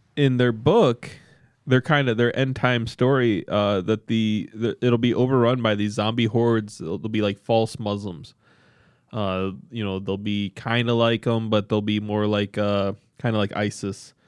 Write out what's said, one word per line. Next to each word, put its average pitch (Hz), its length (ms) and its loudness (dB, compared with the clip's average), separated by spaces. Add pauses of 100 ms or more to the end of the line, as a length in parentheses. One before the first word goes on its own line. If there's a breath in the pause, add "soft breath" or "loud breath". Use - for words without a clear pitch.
(180)
in 139 200 4
their 123 140 4
book, 131 580 2 (560 soft breath)
their 127 160 4
kinda, 139 340 2
their 120 220 2
end 131 200 0
time 120 300 0
story, 123 600 2
uh, 101 340 0
that 107 260 -2
the, 110 460 0
the, 110 280 -4
it'll 120 160 4
be 117 160 2
overrun 127 480 2
by 110 140 2
these 104 180 -2
zombie 113 320 0
hordes. 110 540 0
They'll, 85 180 -6
they'll 80 120 -10
be, 110 120 -2
like, 101 180 -2
false 113 400 0
Muslims. 104 540 -8 (800 soft breath)
Uh, 95 380 -4 (200)
you 113 140 -6
know, 95 140 -4
they'll 98 180 -6
be 101 320 -4
kinda 117 440 -2
like 117 320 0
'em, 113 240 0
but 107 200 0
they'll 107 120 0
be 107 200 -2
more 104 260 -2
like, 104 300 -2
uh, 101 340 0 (300)
kinda 113 160 -2
like 101 180 -2
isis. 104 580 -6 (140)